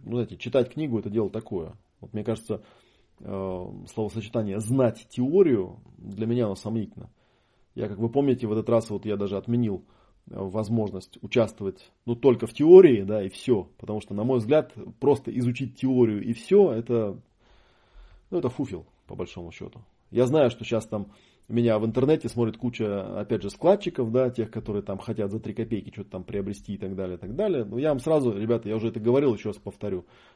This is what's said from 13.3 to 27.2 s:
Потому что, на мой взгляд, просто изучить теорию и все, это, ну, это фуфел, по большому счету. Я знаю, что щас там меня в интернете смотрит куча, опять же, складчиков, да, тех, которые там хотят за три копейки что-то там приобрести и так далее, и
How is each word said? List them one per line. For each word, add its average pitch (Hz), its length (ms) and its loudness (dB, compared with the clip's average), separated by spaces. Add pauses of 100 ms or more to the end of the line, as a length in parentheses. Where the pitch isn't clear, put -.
Потому 107 220 -8
что, - 140 -10
на 104 100 -2
мой 127 140 2
взгляд, 131 340 2 (260)
просто 143 400 2
изучить 120 380 -2
теорию 117 480 2
и 117 80 -2
все, 190 400 4
это, 113 440 -2 (1120)
ну, 180 80 -2
это 139 100 -2
фуфел, 120 380 -8 (200)
по - 80 -14
большому 87 380 -10
счету. - 320 -16 (260)
Я 123 160 2
знаю, 147 240 4
что 110 140 -8
щас 110 220 -2
там 104 260 -8 (360)
меня 117 300 2
в 107 60 -2
интернете 131 440 2
смотрит 113 280 -2
куча, 101 640 -4
опять 104 220 -4
же, 98 80 -6
складчиков, 170 600 0
да, 127 200 2
тех, 113 200 -4
которые 104 320 -6
там 98 160 -8
хотят 104 320 -4
за 110 100 -6
три - 120 -8
копейки 110 400 -6
что-то - 180 -14
там 92 140 -10
приобрести 101 500 -6
и 95 40 -8
так 95 180 -8
далее, 92 200 -6
и - 40 -16